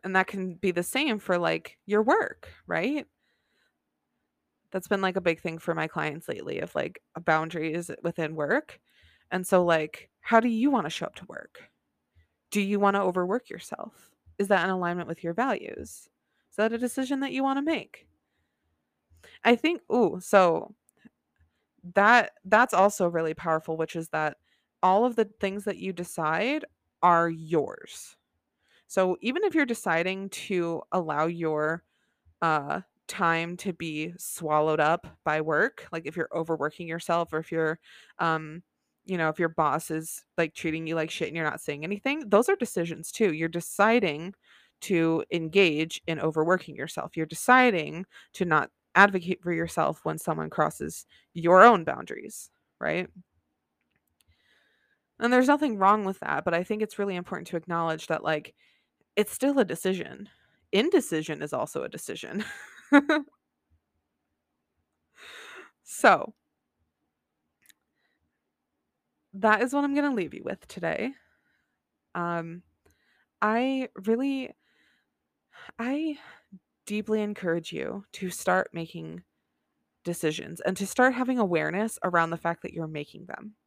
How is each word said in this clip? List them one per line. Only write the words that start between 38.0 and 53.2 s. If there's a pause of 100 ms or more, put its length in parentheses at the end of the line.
um, (420)
you
know,
if
your
boss
is, (140)
like,
treating
you
like
shit
and
you're
not
saying
anything,
those
are
decisions
too.
You're
deciding (460)
to
engage
in
overworking
yourself.
You're
deciding (280)
to
not (240)
advocate
for
yourself
when
someone
crosses (260)
your
own
boundaries, (280)
right? (2000)